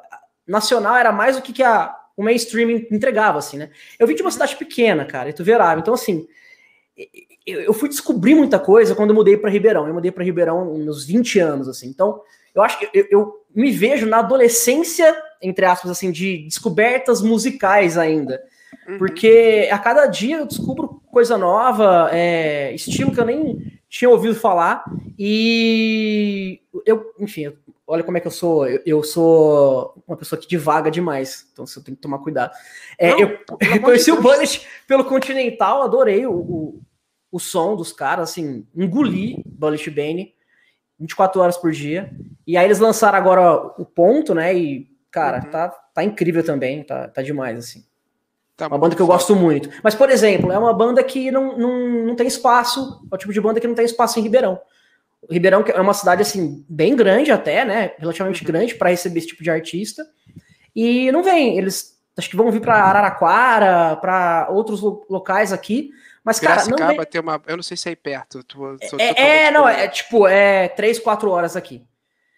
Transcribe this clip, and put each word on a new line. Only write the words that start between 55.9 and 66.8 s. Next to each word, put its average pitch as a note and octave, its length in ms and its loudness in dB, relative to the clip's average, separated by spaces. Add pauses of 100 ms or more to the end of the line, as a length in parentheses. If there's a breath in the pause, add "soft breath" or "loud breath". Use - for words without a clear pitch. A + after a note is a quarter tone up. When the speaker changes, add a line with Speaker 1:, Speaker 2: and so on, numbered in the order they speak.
Speaker 1:
cidade, F3+ 260 0
assim, F3+ 480 -4
bem E3 260 0
grande A#3+ 380 2
até, G3 320 0
né? G#3 320 -4
Relativamente E3+ 460 -6
Speaker 2:
Uhum. - 40 -10
Speaker 1:
grande F#3 280 -2
pra F3+ 160 0
receber F3 300 -2
esse E3 80 -10
tipo - 140 -20
de E3 80 -4
artista. E3+ 560 -8 (720 soft breath)
E A#3+ 360 0
não E4 100 0
vem, E4 340 2
eles F#3+ 420 -6 (200)
acho F3+ 100 -10
que - 80 -8
vão A3+ 140 4
vir G#3+ 100 -2
pra A#3 140 0
Araraquara, F#3+ 1200 4
pra F3 540 0
outros G3+ 320 -4
lo-, G#3 260 -6
locais F#3+ 420 -2
aqui. G3+ 400 -6 (320 loud breath)
Mas, A3+ 160 -2
cara, D#4 180 2
não A3 200 0
Speaker 2:
Piracicaba D#4+ 160 0 (100)